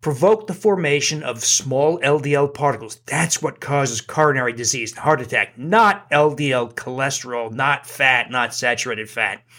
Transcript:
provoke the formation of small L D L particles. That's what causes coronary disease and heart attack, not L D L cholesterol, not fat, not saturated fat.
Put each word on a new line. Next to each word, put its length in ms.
provoke 460
the 60
formation 680
of 200
small 580
L 180
D 140
L 140
particles. 580
That's 360
what 180
causes 400
coronary 540
disease 380
and 80
heart 200
attack, 380
not 520
L 220
D 220
L 160
cholesterol, 800
not 340
fat, 460
not 220
saturated 560
fat. 340